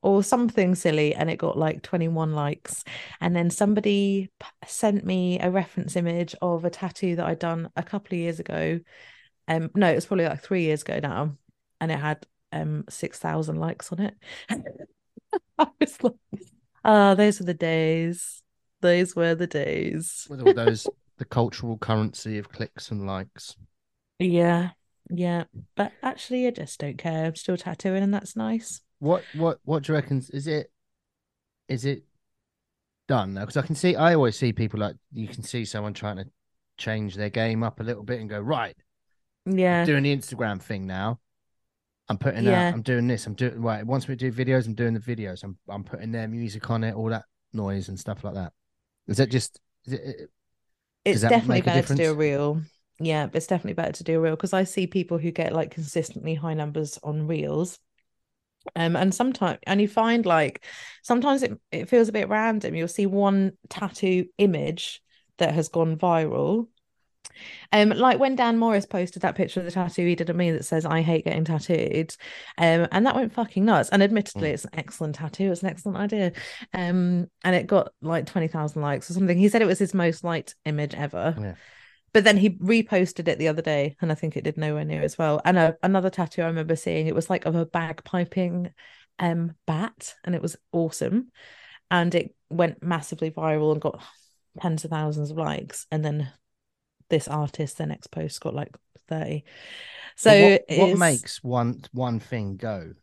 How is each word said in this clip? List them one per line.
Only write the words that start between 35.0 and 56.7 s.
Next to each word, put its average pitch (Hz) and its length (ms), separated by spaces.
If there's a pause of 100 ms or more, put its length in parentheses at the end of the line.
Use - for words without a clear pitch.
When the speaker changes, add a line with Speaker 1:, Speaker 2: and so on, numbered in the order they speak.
Speaker 2:
you 113 160
can - 160
see 120 200
someone 104 300
trying 104 220
to 98 100 (500)
change 107 380
their 104 160
game 113 320
up 113 160
a 110 60
little 110 180
bit 120 180
and 110 80
go, 104 120
"Right, 117 360 (680)
I'm 190 100
Speaker 1:
Yeah. 175 280
Speaker 2:
doing 143 180
the 143 140
Instagram 110 440
thing 95 280
now. 98 320 (880)
I'm 104 100
putting 135 260
Speaker 1:
Yeah. 180 260
Speaker 2:
out, 175 40
I'm 113 80
doing 120 240
this, 117 220
I'm 104 60
doing, 120 280
right, 110 160
it 110 80
wants 127 220
me 135 80
to 127 120
do 123 160
videos, 127 220
I'm 110 80
doing 113 200
the 110 40
videos, 107 460
I'm, 95 120 (120)
I'm 101 160
putting 113 260
their 113 160
music 110 420
on 113 140
it, 110 140
all 110 140
that 110 160 (260)
noise 98 360
and 98 120
stuff - 240
like 101 100
that." 90 180 (540)
Is 101 120
that 117 120
just, - 300 (240)
is 127 80
it, 139 80
it, 135 300 (720)
Speaker 1:
It's 202 100
Speaker 2:
does 113 80
that 226 80
Speaker 1:
definitely 226 280
Speaker 2:
make 180 100
a - 20
Speaker 1:
better 170 160
to 139 80
do 156 160
a - 20
Speaker 2:
difference? 151 60
Speaker 1:
reel. 147 440 (360)
Yeah, 156 360
it's 160 120
definitely 180 280
better - 180
to - 120
do 160 120
a 160 60
reel 160 160
'cause 190 160
I 190 100
see 185 220
people 175 320
who 165 120
get, 165 220
like, 160 180
consistently 160 640
high 156 200
numbers 151 480